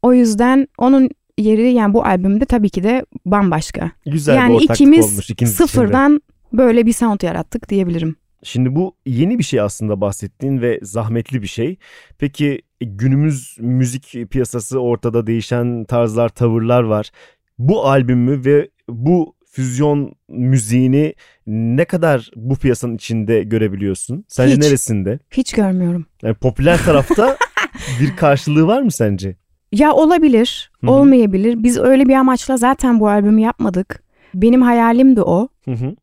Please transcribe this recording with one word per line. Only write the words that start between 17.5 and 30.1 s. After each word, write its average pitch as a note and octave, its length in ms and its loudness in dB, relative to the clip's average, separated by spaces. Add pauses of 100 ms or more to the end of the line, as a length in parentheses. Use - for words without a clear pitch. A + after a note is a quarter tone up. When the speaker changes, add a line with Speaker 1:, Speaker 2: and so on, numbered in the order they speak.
Speaker 2:
Bu C#3 280 0
albümü B2+ 580 0
ve D3 240 2 (200)
bu D#3 460 -2 (160)
füzyon C3+ 600 -2 (180)
müziğini B2+ 840 0 (340)
ne A2+ 380 -2
kadar D#3 500 -2
bu A#2+ 200 -6
piyasanın B2 400 -4
içinde A2 480 -2
görebiliyorsun? G#2 840 -4
Sence C3 280 2
Speaker 1:
Hiç. C#3+ 60 2
Speaker 2:
neresinde? A#2 580 -2 (120)
Speaker 1:
Hiç - 220 -4
görmüyorum. F3+ 520 -2 (180)
Speaker 2:
Yani A2+ 120 -2
popüler D#3+ 500 0
tarafta G#3 520 2 (300)
Speaker 1:
<laughs> B2+ 340 -8
Speaker 2:
bir D3+ 140 -2
karşılığı D3+ 520 2
var A#3+ 140 0
mı A#3 100 0
sence? G2 440 -4 (360)
Speaker 1:
Ya D4 220 2
olabilir, D4+ 800 2 (100)